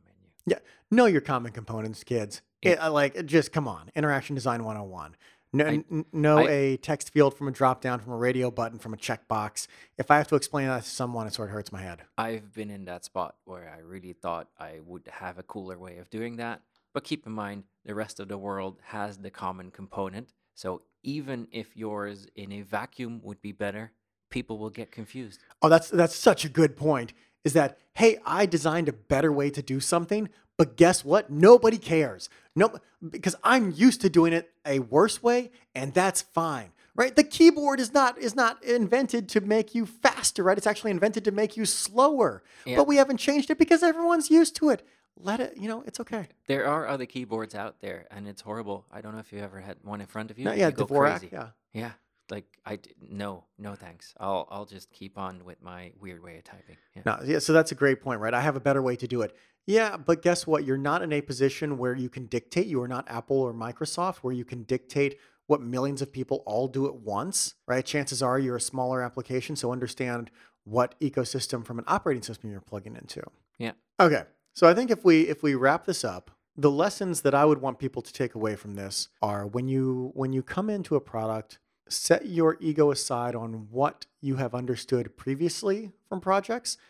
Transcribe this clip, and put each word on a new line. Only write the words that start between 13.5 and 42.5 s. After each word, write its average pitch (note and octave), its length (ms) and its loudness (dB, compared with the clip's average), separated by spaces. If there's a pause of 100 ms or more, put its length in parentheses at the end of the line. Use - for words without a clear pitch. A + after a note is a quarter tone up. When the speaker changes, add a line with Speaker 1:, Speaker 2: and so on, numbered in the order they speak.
Speaker 1:
I E2 40 -20
really F2+ 340 -18
thought E2+ 360 -10 (100)
I D#2+ 260 -16
would F2 220 -18
have F2+ 320 -16
a F#2 40 -16
cooler F#2 340 -14
way F2 200 -18
of F2+ 120 -20
doing A#2 280 -10
that. A#2 240 -12 (320)
But A#2 100 -8
keep - 220 -10
in A2+ 60 -14
mind, G2+ 320 -10 (220)
the G#2 100 -10
rest G#2+ 240 -10
of G2 80 -12
the G2+ 100 -10
world G2 480 -10
has G#2 320 -10
the G2 120 -16
common F#2 420 -12
component. G2 640 -10 (220)
So - 260 -8 (220)
even C3+ 480 -8
if A2+ 240 -12
yours G2+ 600 -10
in G2+ 160 -14
a G2+ 100 -12
vacuum A2+ 640 -8
would G2+ 180 -16
be G#2 100 -12
better, G2+ 400 -8 (380)
people A2+ 280 -8
will G#2+ 120 -8
get A2 220 -16
confused. A2+ 480 -16 (220)
Speaker 2:
Oh, D#3+ 80 6
that's, E3 200 6
that's E3+ 260 2
such - 300 4
a D3+ 40 -6
good D3+ 260 4
point, C#3+ 380 -2 (300)
is C3+ 100 -2
that, D3 240 2 (160)
"Hey, A3 320 6
I F#3+ 200 0
designed D#3+ 440 0
a B2+ 40 -4
better C#3 380 2
way C#3+ 200 0
to C#3+ 100 -8
do C3+ 180 -4
something, F3 500 -2 (280)
but C#3+ 200 4
guess E3+ 280 6
what? F3+ 240 2
Nobody A3 480 10
cares." C#3+ 500 0 (280)
No, G3+ 240 2 (280)
because - 360 -4
I'm A3 280 4
used G3+ 300 6
to G3 80 4
doing E3 240 6
it E3+ 180 -2 (140)
a C#3 140 0
worse C#3+ 420 2
way, A#3+ 300 0 (240)
and C3+ 180 -6
that's F#3 280 2
fine, C#3+ 500 -4 (240)
right? B3+ 200 2
The D4 80 8
keyboard D4 580 6
is A#3+ 120 -4
not, C4 240 4
is A3 180 -6
not A#3+ 280 0
invented A#3 680 0
to G#3+ 120 2
make G#3+ 340 0
you A#3 100 0
faster, - 580 0
right? F#3+ 140 4
It's - 80 -4
actually G#3 260 -2
invented G3 340 0
to G#3 60 0
make G#3+ 260 0
you A3 80 -2
slower. A3+ 760 2 (240)